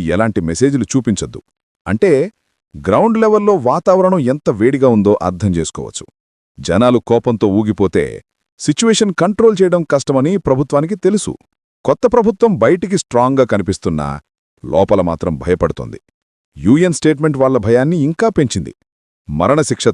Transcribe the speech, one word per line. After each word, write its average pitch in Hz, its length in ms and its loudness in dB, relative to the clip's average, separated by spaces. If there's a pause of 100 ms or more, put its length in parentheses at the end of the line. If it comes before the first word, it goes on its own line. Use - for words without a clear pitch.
ఎలాంటి 101 340 0
మెసేజ్లు 113 480 -2
చూపించొద్దు. 117 520 -4 (460)
అంటే 208 260 0 (600)
గ్రౌండ్ 135 440 0
లెవెల్లో 208 400 2
వాతావరణం 180 640 0
ఎంత 135 300 -2
వేడిగా 131 380 2
ఉందో 104 240 4 (100)
అర్థం 92 280 -2
చేసుకోవచ్చు. 78 560 -6 (520)
జనాలు 107 400 0
కోపంతో 117 480 0
ఊగిపోతే 98 580 0 (560)
సిచ్యువేషన్ 208 540 0
కంట్రోల్ 214 420 2
చేయడం 180 260 2
కష్టమని 139 540 0
ప్రభుత్వానికి 147 600 -2
తెలుసు. 190 360 -2 (520)
కొత్త 143 220 0
ప్రభుత్వం 226 520 2
బయటికి 175 400 0
స్ట్రాంగ్గా 127 460 0
కనిపిస్తున్నా 90 640 -2 (580)
లోపల 98 360 2
మాత్రం 87 380 -2
భయపడుతోంది. 78 600 -4 (580)
యూఎన్ 147 360 2
స్టేట్మెంట్ 156 440 0
వాళ్ళ 131 220 2
భయాన్ని 123 380 2
ఇంకా 160 320 0
పెంచింది. 107 440 -2 (560)
మరణశిక్ష 113 640 0